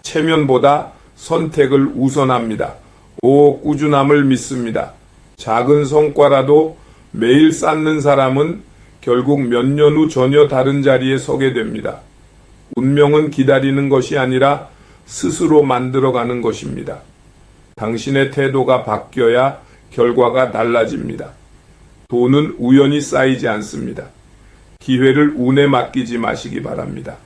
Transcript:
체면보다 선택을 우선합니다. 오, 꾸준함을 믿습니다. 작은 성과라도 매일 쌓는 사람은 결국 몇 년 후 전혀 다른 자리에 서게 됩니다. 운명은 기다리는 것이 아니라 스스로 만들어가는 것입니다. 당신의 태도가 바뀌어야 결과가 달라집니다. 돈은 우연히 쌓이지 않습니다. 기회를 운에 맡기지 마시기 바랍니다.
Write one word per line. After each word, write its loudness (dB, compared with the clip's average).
체면보다 0
선택을 0
우선합니다. -2
오, 4
꾸준함을 2
믿습니다. -4
작은 0
성과라도 2
매일 4
쌓는 -2
사람은 0
결국 0
몇 0
년 2
후 2
전혀 2
다른 0
자리에 0
서게 -2
됩니다. -8
운명은 2
기다리는 0
것이 -2
아니라 0
스스로 0
만들어가는 -2
것입니다. -8
당신의 -2
태도가 0
바뀌어야 0
결과가 0
달라집니다. -4
돈은 2
우연히 4
쌓이지 0
않습니다. -8
기회를 2
운에 2
맡기지 -2
마시기 -6
바랍니다. -10